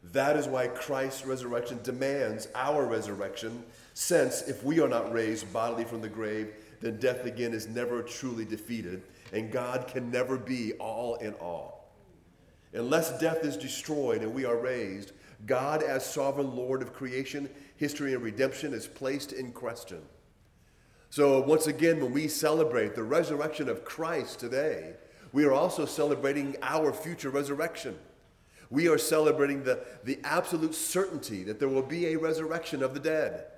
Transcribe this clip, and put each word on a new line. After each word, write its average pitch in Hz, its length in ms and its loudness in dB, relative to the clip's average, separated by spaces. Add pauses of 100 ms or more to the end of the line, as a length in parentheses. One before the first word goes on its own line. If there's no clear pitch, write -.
That 135 340 2
is 135 100 0
why 127 200 0
Christ's 131 580 -4
resurrection 120 560 -4
demands 127 720 -2
our 139 320 2
resurrection, 110 800 -4 (280)
since 143 500 2
if 113 200 -6
we 151 160 4
are 143 100 6
not 117 220 0
raised 110 400 0
bodily 117 340 0
from 117 160 -8
the 107 80 -6
grave, 107 440 -4 (260)
then 110 200 -4
death 123 260 0
again 117 280 -2
is 107 140 -4
never 120 360 -2
truly 117 420 -6
defeated, 101 580 -6 (300)
and 110 180 -4
God 123 360 -2
can 120 240 -6
never 127 260 0
be 117 360 -4
all 113 420 -4
in 110 200 -6
all. - 560 -10 (840)
Unless 127 460 0
death 160 240 2
is 139 140 0
destroyed 131 640 -2
and 110 120 -2
we 131 120 -2
are 117 120 4
raised, 110 560 -4 (320)
God 135 360 2
as 135 240 0
sovereign 139 520 0
Lord 131 240 0
of 123 120 -8
creation, 135 560 -4 (280)
history, 143 360 0
and 123 80 0
redemption 131 520 0
is 107 120 -6
placed 139 460 -4
in 123 220 -8
question. 92 480 -10 (1080)
So 139 320 8
once 156 240 6
again, 151 360 4
when 127 100 2
we 151 160 2
celebrate 156 680 2
the 117 100 -2
resurrection 151 640 0
of - 160 -2
Christ 160 560 -4
today, 120 560 -2 (360)
we 147 140 6
are 135 80 8
also 160 320 4
celebrating 139 760 0
our 147 320 2
future 160 360 -6
resurrection. 143 680 -2 (720)
We 143 180 4
are 156 120 8
celebrating 143 640 4
the, 123 200 2 (200)
the 135 200 -2
absolute 160 520 0
certainty 160 680 -2
that 107 140 -6
there 135 100 4
will 135 120 2
be 160 260 0
a 160 100 2
resurrection 160 680 0
of 131 100 0
the 143 60 -6
dead, 156 460 0 (120)